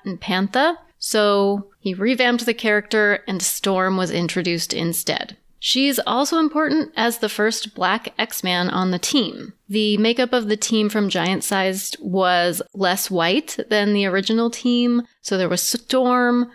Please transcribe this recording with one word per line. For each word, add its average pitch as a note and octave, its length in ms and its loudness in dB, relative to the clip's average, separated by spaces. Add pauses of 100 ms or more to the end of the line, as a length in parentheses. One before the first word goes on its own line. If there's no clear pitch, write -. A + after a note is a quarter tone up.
and F#3 160 -8
Pantha, A3+ 560 0 (220)
so G3+ 800 0
he F#3 160 -4
revamped A#3+ 500 2
the A#3 80 2
character G#3 760 0
and F#3+ 120 -4
Storm F#3+ 560 0
was F#3 140 0
introduced E3+ 640 -2
instead. - 600 -4 (240)
She's C4 400 0
also C#4 400 0
important D4+ 560 0
as A#3 220 0
the A3 100 -2
first G#3+ 480 -4
black F#3 420 -2
X-Man F3+ 500 -2
on F#3 220 0
the F3+ 80 0
team. - 540 -2 (160)
The G#3+ 300 0
makeup A#3+ 340 2
of A#3 160 0
the G#3+ 80 2
team G#3+ 320 0
from G#3 200 0
Giant F3+ 360 -2
Sized F#3+ 560 -2
was F3+ 600 2 (140)
less F#3+ 340 -2
white F#3 480 0 (140)
than G#3 220 2
the G3+ 120 2
original G#3 460 0
team, A#3+ 520 0 (200)
so G3 160 -2
there F3+ 100 0
was F3 140 0
Storm, B3 920 2